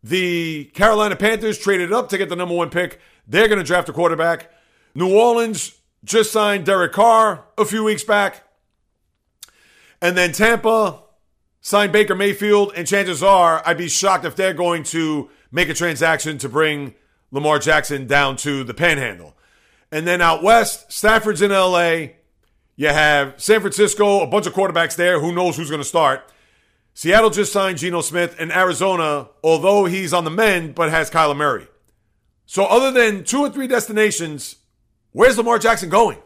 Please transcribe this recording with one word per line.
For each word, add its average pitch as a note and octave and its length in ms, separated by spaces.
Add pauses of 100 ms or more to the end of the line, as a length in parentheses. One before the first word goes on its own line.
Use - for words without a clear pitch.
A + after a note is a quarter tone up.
The E3 600 (100)
Carolina G#3 400
Panthers G#3+ 420
traded F#3 340
up B3 180
to G3 100
get F#3 100
the F3 60
number F3 180
one E3+ 160
pick. F3 300 (280)
They're E3 200
gonna G#3 160
draft E3+ 260
a C#3 40
quarterback. E3 580 (420)
New F3+ 180
Orleans A3+ 680 (240)
just G#3+ 280
signed G3+ 360
Derek F3+ 240
Carr A3 540 (120)
a G#3+ 80
few G#3+ 180
weeks G#3+ 200
back. G3+ 400 (1600)
And F3+ 160
then F3+ 180
Tampa A3 680 (640)
signed G3+ 320
Baker G#3 200
Mayfield, G3+ 600
and E3+ 120
chances F3+ 360
are F3 420
I'd E3 140
be F3 100
shocked F#3 360
if D#3 100
they're F#3+ 180
going E3+ 300
to D#3 480 (200)
make E3 180
a D#3+ 40
transaction D#3 640
to B2+ 120
bring D3 440 (380)
Lamar D3 260
Jackson D3 480
down C#3 320
to C#3 260
the A#2+ 120
Panhandle. B2 600 (560)
And D#3 140
then F3 160
out E3 220
west, A3 480
Stafford's G#3+ 500
in G3+ 100
L F#3 240
A. E3 420 (580)
You D3 120
have D3 520
San G#3+ 220
Francisco, G3+ 600
a D#3 60
bunch D3+ 200
of - 60
quarterbacks E3+ 420
there. F3 240
Who E3+ 140
knows F3 240
who's D#3 120
gonna D3 140
start? C#3 480 (640)
Seattle G#3+ 360
just F#3+ 240
signed F#3+ 240
Geno E3+ 240
Smith, E3+ 380
and E3 120
Arizona, E3+ 800 (140)
although F3 420
he's F3+ 280
on F3 100
the D#3+ 80
mend, F3+ 420
but E3 160
has D#3+ 220
Kyler D3+ 260
Murray. C3+ 300 (800)
So G3 200
other B3 260
than A3 320
two C4 160
or C#4+ 100
three C4+ 180
destinations, G#3+ 880 (540)
where's A3+ 260
Lamar A#3 220
Jackson A3 300
going? F#3+ 360